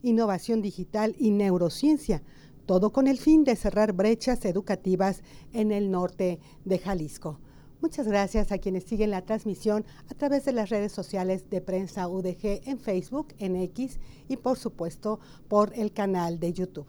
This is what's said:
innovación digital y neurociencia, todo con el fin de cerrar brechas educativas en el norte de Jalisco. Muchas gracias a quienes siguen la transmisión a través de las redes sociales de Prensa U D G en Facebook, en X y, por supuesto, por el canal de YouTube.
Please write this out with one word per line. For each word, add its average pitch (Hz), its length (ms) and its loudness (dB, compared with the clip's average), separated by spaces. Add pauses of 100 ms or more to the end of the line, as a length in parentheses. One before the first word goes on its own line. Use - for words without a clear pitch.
innovación 226 600 2
digital 208 540 -2
y 220 140 4
neurociencia, 202 920 2 (420)
todo 185 260 4
con 269 140 4
el 269 120 4
fin 311 260 8
de 254 100 4
cerrar 214 380 2
brechas 226 520 2
educativas 185 800 0 (300)
en 214 180 2
el 202 220 0
norte 180 480 -2 (240)
de 185 160 0
Jalisco. 156 580 -6 (440)
Muchas 302 240 -2
gracias 202 460 2
a 196 60 -2
quienes 185 260 -4
siguen 214 260 0
la 185 120 -4
transmisión 214 640 -2 (240)
a - 20 -12
través 277 320 -2
de 269 80 0
las 214 160 -2
redes 208 240 -2
sociales 185 560 -4
de 180 140 -4
Prensa 185 460 -4
U 185 120 -4
D 180 160 -4
G 202 300 -2
en 269 120 -4
Facebook, 226 500 -4 (100)
en 185 180 -2
X 185 420 -6 (300)
y, 269 80 -4
por 247 220 -2
supuesto, 208 600 -6 (300)
por 208 260 4
el 220 160 -2
canal 175 480 -2
de 170 140 -2
YouTube. 180 360 -6